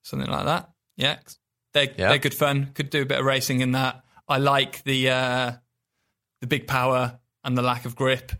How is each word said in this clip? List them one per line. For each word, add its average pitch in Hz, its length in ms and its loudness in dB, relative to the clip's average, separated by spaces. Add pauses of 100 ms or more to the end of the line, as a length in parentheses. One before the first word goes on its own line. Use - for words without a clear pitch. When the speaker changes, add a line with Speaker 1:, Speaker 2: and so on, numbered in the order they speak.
Speaker 1:
something 139 280 -6
like 139 160 -2
that. 170 240 -2 (260)
Yeah, 143 220 -2 (560)
they're, 143 100 4 (120)
Speaker 2:
Yeah. 92 120 2
Speaker 1:
they're 139 100 4
good 135 160 -2
fun. 139 400 0
Could 143 160 -6
do 147 120 0
a 135 40 -2
bit 135 120 -2
of 131 80 0
racing 135 340 0
in 127 120 0
that. 131 300 -2 (260)
I 139 100 2
like 139 460 2
the, 131 260 2
uh, 127 420 0 (880)
the 127 60 -8
big 120 200 -2
power 127 520 0 (260)
and 127 120 0
the 123 60 2
lack 123 220 0
of 120 120 -10
grip. 131 440 0